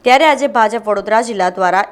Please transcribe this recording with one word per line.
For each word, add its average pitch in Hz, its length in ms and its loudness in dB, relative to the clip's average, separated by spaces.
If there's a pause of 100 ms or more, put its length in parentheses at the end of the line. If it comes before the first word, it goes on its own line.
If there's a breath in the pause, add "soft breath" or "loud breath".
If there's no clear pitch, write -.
ત્યારે 269 240 2
આજે 285 220 2
ભાજપ 220 420 -2
વડોદરા 208 320 0
જિલ્લા 202 280 -4
દ્વારા 185 420 0